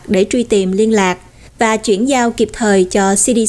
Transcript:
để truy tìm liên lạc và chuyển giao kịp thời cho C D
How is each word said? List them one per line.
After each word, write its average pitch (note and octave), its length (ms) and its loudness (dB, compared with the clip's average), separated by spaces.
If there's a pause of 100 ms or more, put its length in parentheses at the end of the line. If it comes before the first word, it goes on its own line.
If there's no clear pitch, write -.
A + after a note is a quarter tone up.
để G3 220 2
truy B3 120 0
tìm G3 300 0
liên A3 200 0
lạc F#3 260 0 (400)
và A3 180 0
chuyển A#3+ 320 -2
giao B3 220 0
kịp A3+ 220 -2
thời G3 320 2
cho G3 300 0
C G3 40 0
D A#3 200 0 (100)